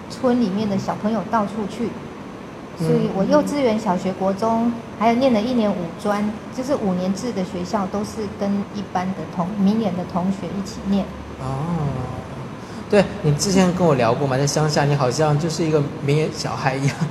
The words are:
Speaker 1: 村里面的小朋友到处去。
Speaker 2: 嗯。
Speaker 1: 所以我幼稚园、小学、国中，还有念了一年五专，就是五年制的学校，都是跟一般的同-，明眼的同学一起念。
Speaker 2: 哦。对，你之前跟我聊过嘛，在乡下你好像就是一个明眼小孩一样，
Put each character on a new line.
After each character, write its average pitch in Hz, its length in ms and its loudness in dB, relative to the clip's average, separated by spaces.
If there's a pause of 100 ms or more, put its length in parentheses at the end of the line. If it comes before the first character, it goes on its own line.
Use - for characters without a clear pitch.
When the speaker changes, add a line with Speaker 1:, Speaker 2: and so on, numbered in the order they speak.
Speaker 1:
村 247 300 2
里 220 100 4
面 202 200 0
的 196 80 2
小 180 240 -2
朋 214 120 0
友 202 180 0
到 220 140 2
处 - 80 -6 (160)
去。 220 200 -4 (880)
Speaker 2:
嗯。 165 80 0
Speaker 1:
所 - 20 2
以 226 260 4
我 190 80 2
幼 285 180 6
稚 294 200 0
园、 220 180 4
小 190 180 2
学、 185 160 -2
国 190 200 0
中， 226 380 2 (260)
还 220 120 4
有 233 60 6
念 254 180 4
了 208 80 4
一 247 120 0
年 214 160 4
五 185 60 0 (260)
专， 208 300 0 (240)
就 254 80 -4
是 277 100 0
五 202 200 2
年 185 200 0
制 240 200 -4
的 190 100 0
学 180 200 -4
校， 196 240 0
都 202 120 -4
是 214 260 -4 (140)
跟 202 100 0 (240)
一 208 80 -4 (120)
般 185 160 0
的 190 60 -4 (200)
同-， 175 100 0 (140)
明 208 220 4
眼 185 160 0
的 180 60 -4 (100)
同 185 180 0
学 180 160 -4
一 196 180 -4
起 - 120 -10 (100)
念。 196 180 2 (360)
Speaker 2:
哦。 147 440 -2 (1040)
对， 208 140 4 (180)
你 151 140 2
之 196 160 0
前 180 240 4
跟 180 100 2
我 156 100 6
聊 117 180 4
过 143 120 0
嘛， 131 100 0
在 139 120 2
乡 151 200 2
下 156 160 2
你 143 120 4
好 131 160 2
像 147 260 2
就 165 100 0
是 165 160 -2
一 156 60 2
个 151 140 4 (200)
明 143 140 2
眼 156 160 2
小 - 220 -4
孩 131 180 0
一 139 140 0
样， - 80 2 (160)